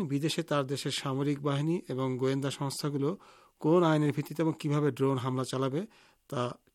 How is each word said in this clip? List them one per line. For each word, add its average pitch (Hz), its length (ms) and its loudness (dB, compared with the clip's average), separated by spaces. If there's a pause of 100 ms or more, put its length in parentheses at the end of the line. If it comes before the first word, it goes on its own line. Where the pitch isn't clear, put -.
বিদেশে 147 360 0
তার 147 240 0
দেশের 139 240 -2
সামরিক 139 500 0
বাহিনী 147 340 0 (120)
এবং 131 200 -2 (100)
গোয়েন্দা 135 340 0
সংস্থাগুলো 143 580 -2 (520)
কোন 165 220 6
আইনের 151 280 4
ভিত্তিতে 147 300 -6
এবং 160 180 2
কিভাবে 147 320 2
ড্রোন 135 260 2
হামলা 131 280 -2
চালাবে 135 360 -2 (480)
তা 120 120 -4 (340)